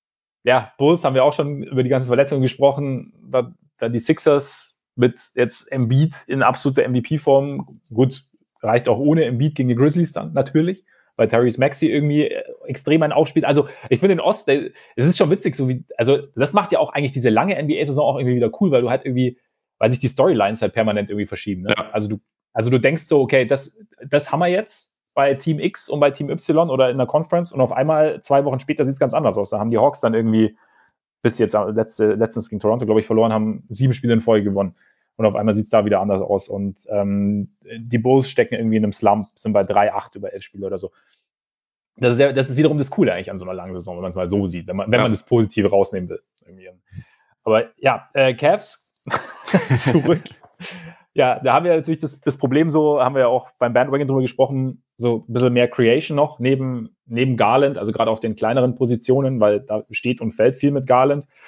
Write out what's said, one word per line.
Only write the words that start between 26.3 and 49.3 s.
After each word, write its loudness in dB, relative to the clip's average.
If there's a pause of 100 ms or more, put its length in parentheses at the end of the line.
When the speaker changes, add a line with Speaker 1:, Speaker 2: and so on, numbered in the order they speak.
Speaker 1:
Y 0
oder 2
in -2
der 0
Conference -2
und -2
auf 2
einmal 0
zwei 2
Wochen -2
später -2
sieht's -4
ganz 0
anders 0
aus. -2
Da -4
haben -2
die 0
Hawks 2
dann 0
irgendwie 2 (640)
bis 0
jetzt, 0
äh, 0
letzte, 0
letztens -4
gegen -8
Toronto, 0
glaub 2
ich, -2
verloren, 2
haben -2
sieben 0
Spiele 0
in 2
Folge 2
gewonnen. -2 (440)
Und 2
auf 2
einmal 0
sieht's -2
da 2
wieder 2
anders 0
aus. -2
Und, -8
ähm, -2
die -6
Bulls 2
stecken 0
irgendwie 0
in 0
einem 0
Slump, 2
sind -6
bei 4
drei 2
acht -10
über -12
elf -14
Spiele -14
oder -6
so. -12 (1040)
Das 2
ist 2
ja, 4
das 0
ist -4
wiederum 2
das -2
Coole 2
eigentlich -6
an -8
so -12
einer -10
langen -12
Saison, -12
wenn -12
man's -6
mal -2
so 0
sieht, -8
wenn -8
man, -4
wenn 4
Speaker 2:
Ja. 4
Speaker 1:
man 0
das -6
Positive 2
rausnehmen 0
will. -14 (240)
Irgendwie. -20 (720)
Aber 2 (120)
ja, -2
äh, 2
Cavs, -2 (160)
<laughs> -2